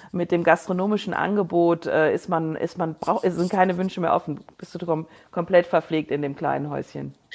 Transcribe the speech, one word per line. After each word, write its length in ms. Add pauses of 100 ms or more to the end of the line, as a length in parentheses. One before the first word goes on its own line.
(100)
mit 220
dem 100
gastronomischen 720
Angebot, 720
äh, 260
ist 160
man, 280
ist 200
man, 200
brauch-, 260
sind 260
keine 300
Wünsche 220
mehr 160
offen. 240 (180)
Bist 160
du 100
kom-, 220 (240)
komplett 360
verpflegt 440
in 120
dem 120
kleinen 360
Häuschen. 420 (220)